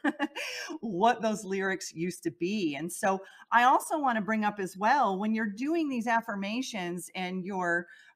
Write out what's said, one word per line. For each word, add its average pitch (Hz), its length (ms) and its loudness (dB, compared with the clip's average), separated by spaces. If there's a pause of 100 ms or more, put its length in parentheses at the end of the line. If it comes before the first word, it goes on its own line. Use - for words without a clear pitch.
<laughs> - 800 -4
what 220 400 2
those 214 240 -2
lyrics 190 480 -2
used 170 300 -4
to 170 80 -2
be. 175 440 -2
And 165 160 -6
so 190 320 0 (260)
I 240 140 6
also 320 340 4
wanna 247 240 0
bring 214 220 0
up 208 160 -2
as 185 160 -4
well, 214 420 4
when 220 160 0
you're 220 120 0
doing 285 420 0
these 240 180 -2
affirmations 208 1120 -2
and 185 300 -4
you're, 175 420 0 (280)